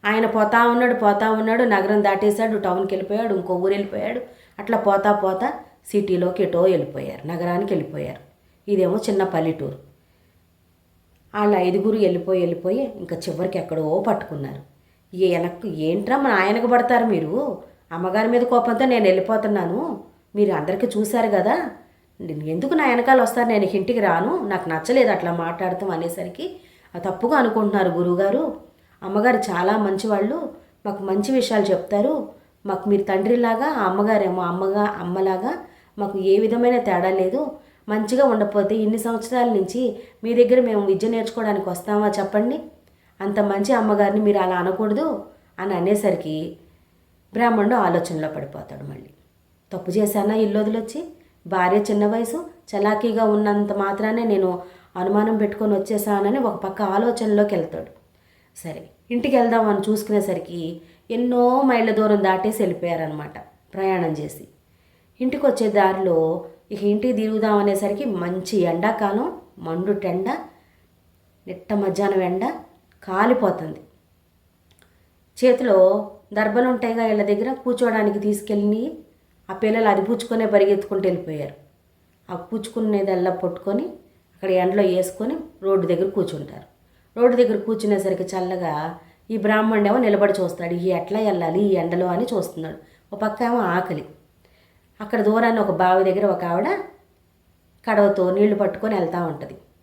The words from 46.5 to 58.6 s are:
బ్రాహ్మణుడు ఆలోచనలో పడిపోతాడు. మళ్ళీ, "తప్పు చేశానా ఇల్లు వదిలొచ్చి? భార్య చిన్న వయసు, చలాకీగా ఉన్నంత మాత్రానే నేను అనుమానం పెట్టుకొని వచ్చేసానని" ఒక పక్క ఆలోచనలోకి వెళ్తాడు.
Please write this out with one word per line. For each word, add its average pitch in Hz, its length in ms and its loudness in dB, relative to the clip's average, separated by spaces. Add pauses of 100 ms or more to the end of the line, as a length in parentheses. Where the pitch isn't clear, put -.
బ్రాహ్మణుడు 226 420 2
ఆలోచనలో 170 520 0
పడిపోతాడు. 147 560 -12
మళ్ళీ, - 260 -16 (640)
"తప్పు 180 180 -8
చేశానా 208 440 2
ఇల్లు 214 240 2
వదిలొచ్చి? 220 480 -4 (400)
భార్య 185 300 2
చిన్న 208 300 2
వయసు, 233 420 -2 (260)
చలాకీగా 214 480 0
ఉన్నంత 208 500 2
మాత్రానే 202 500 -2
నేను 190 380 0 (340)
అనుమానం 208 420 0
పెట్టుకొని 208 360 0
వచ్చేసానని" 208 680 0
ఒక 233 240 -2
పక్క 190 180 -6
ఆలోచనలోకి 208 760 2
వెళ్తాడు. - 420 -8 (640)